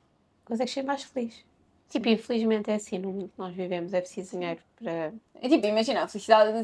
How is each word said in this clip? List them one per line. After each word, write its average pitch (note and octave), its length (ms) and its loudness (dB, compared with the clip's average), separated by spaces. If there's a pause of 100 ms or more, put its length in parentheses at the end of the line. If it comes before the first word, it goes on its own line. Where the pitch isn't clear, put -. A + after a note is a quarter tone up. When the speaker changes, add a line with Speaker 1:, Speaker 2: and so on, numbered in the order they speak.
(440)
Speaker 1:
consegues B3 300 -2
ser C#4 80 -4
mais C#4 220 -4
feliz. - 400 -8 (440)
Tipo, A#3+ 200 -2
infelizmente A3 600 2
é G#3+ 40 2
assim, G#3 240 -6
no F#3+ 140 -6
mundo G3 160 -6
que - 100 -20
nós F#3 160 -10
vivemos, F3+ 400 -6
é F3+ 60 4
preciso F#3 320 -10
dinheiro F3 280 -6 (220)
para E3 300 -6 (280)
Speaker 2:
É B3+ 80 -4
tipo, C4+ 180 4
imagina, A3 360 2
a F#3 60 -4
felicidade, A3 500 6
se A3+ 60 -2